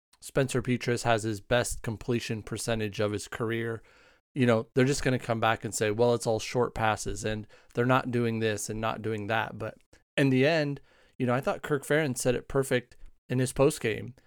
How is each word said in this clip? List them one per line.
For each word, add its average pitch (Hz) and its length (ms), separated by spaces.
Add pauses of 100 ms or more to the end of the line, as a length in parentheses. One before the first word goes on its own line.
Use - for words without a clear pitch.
(220)
Spencer 131 400
Petras 120 420
has 113 200
his 107 160
best - 420
completion 113 640
percentage 110 560
of 104 140
his 101 160
career, 113 520 (540)
you 123 100
know, 117 300
they're 127 80
just 135 180
gonna 127 160
come 113 220
back 113 240
and 107 100
say, 107 180
"Well, 120 220
it's 117 140
all 110 120
short - 360
passes, 107 480
and 107 240 (260)
they're 120 120
not 127 260
doing 117 280
this 110 300
and 107 120
not 113 200
doing 107 260
that." 110 300
But 110 180 (420)
in 139 120
the 131 160
end, 147 360 (360)
you 127 80
know, 123 80
I 127 60
thought 190 220
Kirk 139 240
Ferentz 147 320
said 123 180
it - 140
perfect 131 480 (320)
in 127 100
his 127 140
postgame. 117 580 (160)